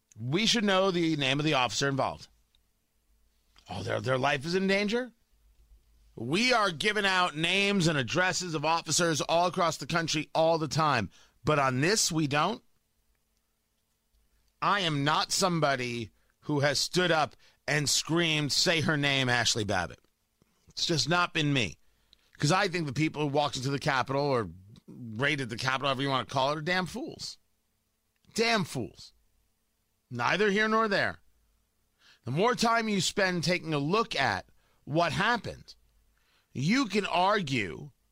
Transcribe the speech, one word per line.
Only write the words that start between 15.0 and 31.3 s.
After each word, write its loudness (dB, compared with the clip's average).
not 0
somebody 0
who -2
has 2
stood 0
up 0
and 0
screamed, 0
"Say 2
her 0
name, 0
Ashley 2
Babbitt." -2
It's -6
just 0
not 0
been 0
me. -2
'Cause 0
I 2
think -4
the -6
people -2
who 0
walked 0
into -4
the -2
Capitol 0
or 0
raided -4
the -8
Capitol, -2
however -2
you -2
wanna 0
call 0
it, -2
are -8
damn -2
fools. -12
Damn 0
fools. -10
Neither 2
here 2
nor 2
there. 0